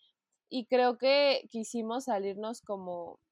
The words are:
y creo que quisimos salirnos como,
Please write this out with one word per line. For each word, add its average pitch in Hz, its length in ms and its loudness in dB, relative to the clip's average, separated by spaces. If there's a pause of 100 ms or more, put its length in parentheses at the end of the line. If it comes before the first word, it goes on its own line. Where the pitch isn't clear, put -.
(500)
y 254 180 -6
creo 247 300 4
que 277 520 4
quisimos 226 560 -6
salirnos 208 560 -4
como, 180 580 -8 (120)